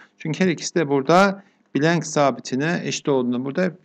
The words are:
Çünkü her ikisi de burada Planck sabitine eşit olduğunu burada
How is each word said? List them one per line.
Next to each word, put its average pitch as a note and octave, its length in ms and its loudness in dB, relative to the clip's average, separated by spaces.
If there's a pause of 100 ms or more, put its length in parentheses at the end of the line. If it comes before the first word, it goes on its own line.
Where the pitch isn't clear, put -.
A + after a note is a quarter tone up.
(180)
Çünkü D#3+ 260 -4
her F#3 60 2
ikisi - 260 -6
de D#3 140 0
burada E3+ 540 2 (300)
Planck D#3+ 320 2
sabitine C#3+ 800 0
eşit C#3+ 260 -4
olduğunu B2+ 360 0
burada E3+ 260 -2 (140)